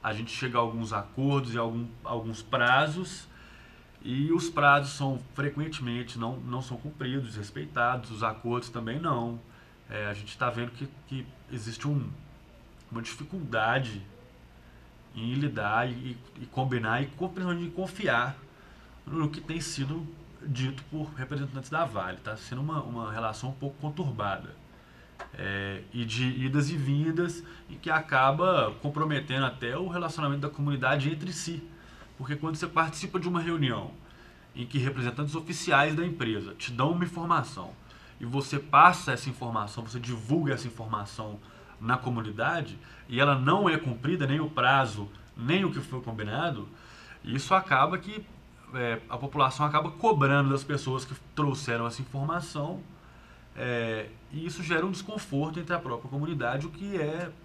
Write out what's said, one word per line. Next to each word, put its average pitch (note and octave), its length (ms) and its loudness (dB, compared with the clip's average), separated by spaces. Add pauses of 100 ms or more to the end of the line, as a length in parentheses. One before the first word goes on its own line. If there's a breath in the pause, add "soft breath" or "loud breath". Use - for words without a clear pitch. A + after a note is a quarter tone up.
a G#2+ 80 -2
gente A2+ 200 -6
chega B2 260 -2
a A#2+ 40 6
alguns A2+ 300 0
acordos B2+ 600 0
e A#2 40 0
algum, A#2 280 0 (180)
alguns A2+ 380 -4
prazos, C#3+ 880 2 (720 loud breath)
e C#3 300 0
os D#3+ 180 4
prazos C#3+ 440 6
são C3+ 260 0 (160)
frequentemente, C#3 840 -4
não, A#2 200 -4
não B2 240 -6
são B2+ 160 -8
cumpridos, C3+ 500 -4
desrespeitados, A#2+ 840 -2
os G#2+ 120 -4
acordos A#2 460 -2
também A#2 280 -4
não. A#2 420 -2 (500 loud breath)
É, G#2+ 180 -6
a G#2 60 -4
gente G2+ 240 -10
tá B2 120 0
vendo A#2+ 220 -4
que, C3+ 160 -8 (200)
que C3 180 -6 (260)
existe A2+ 360 -6
um, C3+ 220 0 (800)
uma A#2 120 -6
dificuldade A#2 1000 -2 (1120 loud breath)
em A2+ 200 -4
lidar A#2+ 560 2
e, B2 260 -8 (240)
e B2 60 -10
combinar B2+ 580 0
e C#3 40 -2
co-, F3+ 200 -4
principalmente F3 400 -2
em - 40 -8
confiar C#3+ 680 0 (680 loud breath)
no D3+ 220 0
que D#3 140 -4
tem E3 180 -4
sido D3 480 -4 (340)
dito C3 480 -2
por D3+ 260 -4
representantes C3+ 540 -6
da D#3+ 140 2
Vale. F#2 340 -4
Tá G#2+ 200 -8
sendo B2+ 240 -8
uma, D3+ 200 -2
uma A2+ 300 -6
relação A2+ 380 -4
um C3+ 40 -6
pouco C#3+ 280 -6
conturbada, A#2 720 -4 (800 loud breath)
é, G2 480 -4 (120)
e A#2+ 120 -2
de A2+ 200 0 (200)
idas C#3 240 2
e E3+ 80 -2
vindas, D#3+ 680 2 (260 loud breath)
e C3+ 60 -12
que - 140 -6
acaba D3+ 920 4
comprometendo C#3+ 640 0
até A#2+ 320 -4
o F3+ 120 -2
relacionamento D#3+ 500 -2
da C#3+ 100 -2
comunidade C#3+ 600 2
entre E3 240 -4
si. - 280 -6 (560 loud breath)
Porque C3+ 180 -4
quando D#3 200 -2
você E3+ 120 -4
participa E3 520 0
de F3 100 0
uma F3 120 2
reunião C#3 500 0 (600 loud breath)
em B2 120 -6
que C#3+ 120 -2
representantes C3 580 0
oficiais D3+ 600 4
da E3+ 100 2
empresa G#2+ 480 -2
te - 160 -10
dão C3 220 4
uma F3 140 2
informação E3 640 0 (480 loud breath)
e G#2+ 60 -8
você C#3 340 0
passa D3+ 540 8
essa B2 160 -2
informação, A2+ 560 -4
você A#2 140 -8
divulga B2 540 2
essa C#3+ 140 -4
informação G#2+ 720 -6 (400 loud breath)
na A#2 160 2
comunidade B2 840 -2 (300 loud breath)
e A#2+ 140 0
ela C#3 180 6
não F3 300 6
é D#3 80 4
cumprida, C#3 500 0
nem D3 140 2
o D#3 80 -2
prazo, B2 580 4 (280 loud breath)
nem D#3 280 2
o D#3+ 80 2
que C#3 80 -2
foi C3 220 -6
combinado, A2+ 640 -4 (560 loud breath)
isso C3+ 300 0
acaba E3 440 6
que, G#3+ 240 -8 (520)
é, A#2+ 260 0 (100)
a B2 80 -4
população C#3 480 2
acaba D3+ 240 2
cobrando C#3 600 6
das C3+ 140 2
pessoas C3 420 -2
que C3 100 -8 (180)
trouxeram A#2 540 0
essa A#2 140 -6
informação, D#3 800 -4 (760 loud breath)
é, A#2 520 -2 (220)
e D#3 160 -8
isso F3 160 -6
gera E3 240 2
um F#3+ 60 0
desconforto E3 640 -2
entre F3 160 -2
a E3 60 0
própria B2 300 -6
comunidade, C#3+ 580 -2
o - 20 -6
que F#3+ 280 -6
é D#3+ 320 -2 (160)